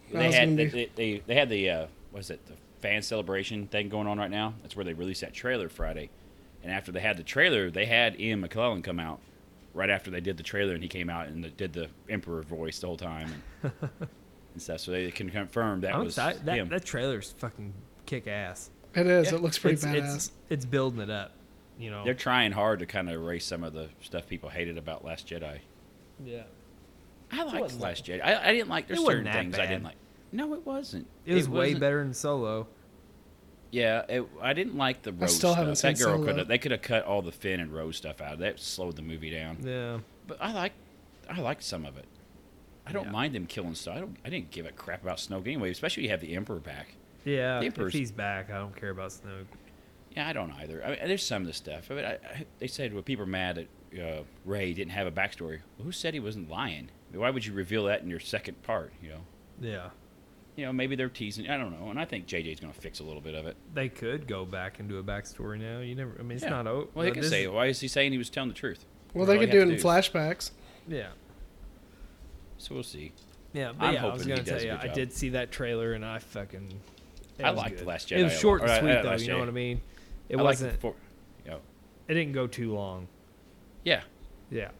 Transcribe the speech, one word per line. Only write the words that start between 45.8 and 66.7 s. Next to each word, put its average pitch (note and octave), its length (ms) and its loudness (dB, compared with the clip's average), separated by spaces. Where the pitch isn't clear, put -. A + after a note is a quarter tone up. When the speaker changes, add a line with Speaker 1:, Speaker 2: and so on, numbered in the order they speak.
Speaker 2:
you A2 60 0
have F2+ 120 0
the E2 140 -6
Emperor G2 240 -4
back. D2 360 -12
Speaker 3:
Yeah, B2+ 360 0
Speaker 2:
The A#2+ 60 0
Speaker 3:
if - 100 -4
Speaker 2:
Emperor's F#2+ 160 -2
Speaker 3:
he's B2+ 180 0
back, G2+ 400 -4
I G2 80 -4
don't G2+ 160 -8
care G#2 140 -6
about F#2+ 220 -6
Snoke. F#2+ 340 -12
Speaker 2:
Yeah, D3+ 160 -6
I D#3+ 60 -4
don't F2 180 -4
either. D#2 320 -10
I G2+ 60 -4
mean, C#3+ 160 -4
there's F#3+ 200 0
some G#2 180 -2
of E2+ 40 -4
the D#2 60 -6
stuff. D#2 360 -10
I C3+ 60 -6
mean, C#3+ 100 -4
I, A2+ 100 -4
I, - 300 -12
they B2+ 80 -6
said B2 260 -6
when G2 100 -6
people A#2 200 -4
are F2+ 40 -4
mad F2+ 400 -2
that, F#2 80 -12
uh, D2+ 40 -10
Rey F#2+ 280 0
didn't F2 180 -6
have F#2+ 160 -2
a E2+ 40 -4
backstory. E2 480 -4
Well, G#2+ 80 -10
who F3+ 60 -6
said E3 220 -4
he D3+ 60 -4
wasn't G2+ 300 -6
lying? E2+ 400 -6
I D#2 40 -16
mean, F#2 80 -4
why B2 80 4
would B2+ 160 0
you G#2 80 -4
reveal G2 320 0
that G2+ 160 4
in F2+ 80 -6
your E2+ 100 -4
second - 440 -6
part, G2 280 -2
you D#2+ 80 -14
know? D#2+ 120 -12
Speaker 3:
Yeah. G2 280 -6
Speaker 2:
You C#3+ 80 -4
know, C3 80 -2
maybe C3 240 2
they're B2+ 120 2
teasing. G#2 400 -6
I C#3+ 80 0
don't A2+ 220 -4
know. G#2 100 -8
And A2+ 100 -6
I E3 60 -2
think F#2 220 -8
J E2+ 160 -2
J's D#2 160 -6
gonna D#2 140 -10
fix - 260 -10
a D#2 40 -10
little D2+ 180 -8
bit D#2 120 -8
of D#2 140 -6
it. - 80 -8
Speaker 3:
They C3 160 -2
could B2+ 380 -6
go F#2+ 180 -4
back F#2 340 -8
and G#2 100 -8
do G2 100 -4
a F#2+ 40 -8
backstory G#2 560 -6
now. A2+ 200 -8
You B2 160 -8
never, C3 240 -6
I - 40 -8
mean, A#2+ 120 -6
it's B2+ 80 -6
Speaker 2:
Yeah. D#4 60 -2
Speaker 3:
not B2 180 -2
o-, C3+ 260 -2